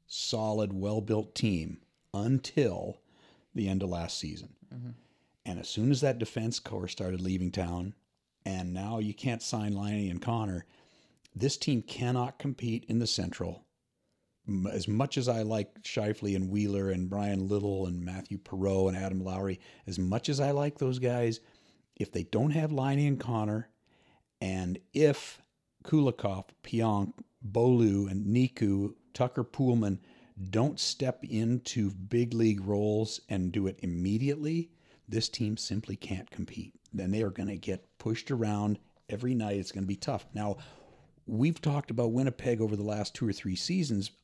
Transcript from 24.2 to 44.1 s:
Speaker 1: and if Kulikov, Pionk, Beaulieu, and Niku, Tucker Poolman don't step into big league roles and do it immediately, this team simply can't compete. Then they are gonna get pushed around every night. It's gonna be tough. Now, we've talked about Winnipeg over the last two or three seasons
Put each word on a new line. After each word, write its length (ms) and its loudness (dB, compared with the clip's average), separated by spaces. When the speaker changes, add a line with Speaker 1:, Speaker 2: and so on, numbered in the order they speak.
Speaker 1:
and 380 -2
if 480 2
Kulikov, 640 2
Pionk, 500 2
Beaulieu, 640 4
and 200 -2
Niku, 680 2
Tucker 280 0
Poolman 560 2
don't 280 2
step 460 -2
into 640 0
big 420 0
league 320 4
roles 640 0
and 220 0
do 160 0
it 160 -4
immediately, 880 0
this 200 -2
team 280 -2
simply 400 -4
can't 340 -8
compete. 440 -10
Then 180 -2
they 120 2
are 80 0
gonna 260 -6
get 280 -6
pushed 320 -4
around 480 0
every 260 -2
night. 220 0
It's 160 -4
gonna 140 -4
be 100 -2
tough. 380 -4
Now, 240 -2
we've 340 2
talked 300 0
about 220 0
Winnipeg 480 0
over 160 2
the 80 -2
last 300 -4
two 140 -2
or 40 0
three 240 -2
seasons 560 0